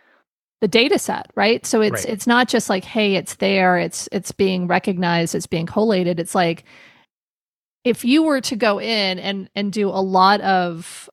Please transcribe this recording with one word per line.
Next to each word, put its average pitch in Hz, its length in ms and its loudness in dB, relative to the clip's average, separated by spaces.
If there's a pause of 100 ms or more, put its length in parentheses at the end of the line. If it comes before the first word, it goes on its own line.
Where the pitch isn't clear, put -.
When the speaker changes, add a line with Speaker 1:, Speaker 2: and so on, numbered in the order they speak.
(600)
Speaker 1:
the 214 80 0
data 233 300 4
set, - 380 -6
right? 214 320 0
So 226 140 2
it's, 208 240 0
Speaker 2:
Right. - 80 -4
Speaker 1:
it's 202 140 -8
not 240 200 4
just - 220 0
like, 190 140 -2
"Hey, 208 320 0
it's - 200 -6
there, 190 420 2
it's, 170 340 -4
it's 185 200 -6
being 185 360 0
recognized, 175 680 0
it's - 120 -6
being 170 200 -4
collated." 185 520 0
It's 170 160 -6
like, 170 280 0 (1200)
if 247 220 -2
you 277 160 4
were 294 200 0
to - 140 -6
go 208 240 0
in 208 380 -2
and, 196 380 -8
and 202 180 -4
do 208 160 0
a 185 160 -4
lot 190 360 4
of, 175 720 -2